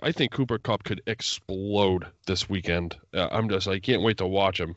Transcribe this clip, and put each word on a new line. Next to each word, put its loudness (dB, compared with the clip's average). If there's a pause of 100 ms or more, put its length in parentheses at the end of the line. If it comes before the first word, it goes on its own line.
I 0
think 0
Cooper 0
Kupp -2
could -4
explode 0 (180)
this -2
weekend. -2 (180)
Uh, 0
I'm 0
just, 0
I 0
can't 2
wait 2
to -2
watch 2
him. -6